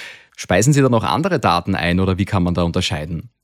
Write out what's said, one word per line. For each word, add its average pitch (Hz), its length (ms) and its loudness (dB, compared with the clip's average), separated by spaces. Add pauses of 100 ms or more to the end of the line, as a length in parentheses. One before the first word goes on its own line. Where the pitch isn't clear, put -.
(380)
Speisen 107 360 2
Sie 139 80 4
da 131 80 4
noch 113 120 2
andere 143 380 -2
Daten 90 340 0
ein 87 240 0
oder 92 200 0
wie 98 80 0
kann 98 160 0
man 87 100 0
da 87 100 0
unterscheiden? 80 680 -4 (140)